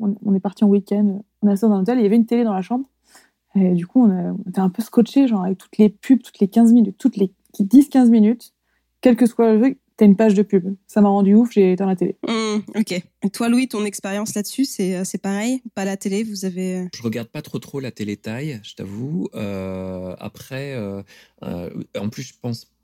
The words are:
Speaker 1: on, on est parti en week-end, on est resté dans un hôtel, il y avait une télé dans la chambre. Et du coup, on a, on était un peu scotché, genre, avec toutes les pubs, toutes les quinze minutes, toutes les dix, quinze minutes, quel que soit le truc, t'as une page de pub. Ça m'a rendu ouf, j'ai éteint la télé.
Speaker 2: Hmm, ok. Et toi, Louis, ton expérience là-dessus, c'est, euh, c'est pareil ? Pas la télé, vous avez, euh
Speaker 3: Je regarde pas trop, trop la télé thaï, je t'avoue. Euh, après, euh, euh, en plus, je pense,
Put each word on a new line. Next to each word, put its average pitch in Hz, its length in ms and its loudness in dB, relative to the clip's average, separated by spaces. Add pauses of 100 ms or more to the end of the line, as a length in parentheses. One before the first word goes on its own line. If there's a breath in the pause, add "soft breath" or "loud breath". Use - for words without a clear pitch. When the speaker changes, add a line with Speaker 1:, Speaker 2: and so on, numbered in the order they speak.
Speaker 1:
on, 202 220 -2
on 202 120 0
est 185 60 -2
parti 202 240 -2
en - 20 6
week-end, 202 560 0 (180)
on 208 60 2
est 202 40 4
resté 202 160 0
dans 208 60 4
un 190 80 0
hôtel, 240 180 0
il 226 40 2
y - 20 2
avait 196 100 4
une 233 100 4
télé 240 180 0
dans 220 100 -2
la 190 80 -4
chambre. 247 280 -6 (680 soft breath)
Et 185 180 2
du 175 140 -2
coup, 254 160 2
on 214 80 6
a, 180 220 -4
on 180 160 -10
était 180 100 -4
un 190 100 2
peu 202 140 -8
scotché, 262 440 2
genre, 208 160 -2
avec 185 140 -4
toutes - 200 -20
les 214 120 6
pubs, 254 320 0
toutes - 180 -20
les 202 80 2
quinze 226 240 4
minutes, 214 260 4
toutes - 200 -2
les 190 140 0 (280)
dix, 240 300 6
quinze 254 200 4
minutes, 226 440 2 (480)
quel 247 140 6
que 247 100 2
soit 226 280 2
le 214 60 4
truc, 269 200 0 (180)
t'as 220 80 6
une 202 100 8
page 220 180 4
de 202 100 2
pub. 190 320 -2 (120)
Ça - 140 0
m'a 202 80 4
rendu 196 240 2
ouf, 240 180 4
j'ai 190 220 2
éteint 190 140 -2
la 190 80 0
télé. 185 200 -4 (120)
Speaker 2:
Hmm, 220 320 -2 (160)
ok. 208 160 -2
Et - 400 -6
toi, 233 180 -4
Louis, 247 180 0
ton 214 160 -6
expérience 208 520 -8
là-dessus, 214 280 -6
c'est, 190 320 -4
euh, 180 80 -6
c'est 190 180 -8
pareil ? 214 400 -4 (140)
Pas 196 80 -6
la 190 140 -6
télé, 196 260 -4
vous 202 220 -10
avez, 185 320 -6
euh 180 80 -8 (100)
Speaker 3:
Je - 60 -18
regarde 117 260 -8
pas 151 140 -14
trop, - 180 -12
trop - 200 -12
la 127 120 -10
télé 104 240 -10
thaï, 120 480 -10
je - 120 -20
t'avoue. 117 600 -10
Euh, 92 840 -10
après, 135 560 -14
euh, 98 260 -8 (420 soft breath)
euh, 87 260 -10 (300)
en 98 80 -6
plus, 131 160 -10
je - 180 -18
pense, 120 300 -10 (120)